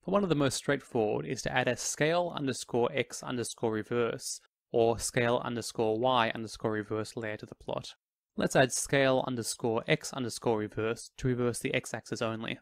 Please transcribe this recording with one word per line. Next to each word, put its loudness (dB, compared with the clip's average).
but -4
one 4
of 0
the 6
most 2
straightforward 0
is -4
to -2
add 2
a 2
scale 0
underscore 0
x -2
underscore -2
reverse -2
or 4
scale 2
underscore -2
y 4
underscore -4
reverse -4
layer -4
to -12
the -16
plot. -8
Let's 0
add 6
scale 2
underscore -2
x 0
underscore -2
reverse -4
to -2
reverse 0
the -2
x-axis -4
only. -4